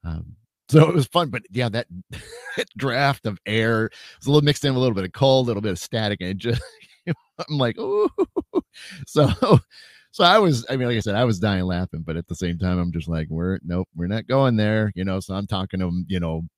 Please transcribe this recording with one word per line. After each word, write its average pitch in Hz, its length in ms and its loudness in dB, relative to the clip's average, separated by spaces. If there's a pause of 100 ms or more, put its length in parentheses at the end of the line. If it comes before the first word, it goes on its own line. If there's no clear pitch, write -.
um, 80 320 -8 (140)
<laughs> - 200 -16
so 151 180 10
it 175 60 -2
was 143 120 2
fun, 170 240 0
but 113 120 -8 (100)
yeah, 120 180 0
that 113 160 -4 (460)
<laughs> - 440 -10
draft 131 500 0
of 104 200 -6
air 113 440 0 (280)
was - 80 -10
a 135 40 0
little 147 140 6
mixed 143 200 0
in 143 80 2
with 127 60 0
a - 20 0
little 123 140 2
bit 95 100 -2
of 90 80 -8
cold, 131 340 4
a - 20 -2
little 104 140 -2
bit 107 100 -2
of 85 60 -6
static, 107 440 -4
and 90 80 -6
it 95 80 -4
just, 120 240 -2 (440)
<laughs> - 20 -8
I'm - 500 -6
like, 120 200 0
"Ooh." 403 380 0
<laughs> - 20 -8 (880)
So, 139 240 2 (800)
so - 140 0
I 185 140 8
was, 156 300 2
I 131 80 -2
mean, 123 120 -2
like 120 80 0
I 107 40 0
said, 101 140 -2
I 117 100 2
was 110 140 2
dying 95 260 0
laughing, 87 380 -4
but 78 140 -6
at 85 120 -8
the 85 60 -8
same 87 240 -4
time, 92 200 0
I'm 87 140 -2
just 80 160 -6
like, 80 220 -4
"We're, 87 340 -4
nope, 87 300 -4
we're 85 120 -6
not 104 200 -4
going 131 300 2
there," 107 380 2
you 90 100 -6
know? 95 160 -2
So 95 140 -10
I'm 98 120 -6
talking 92 340 -4
to 92 60 0
him, 87 220 -2
you 92 120 -2
know 82 220 -4 (160)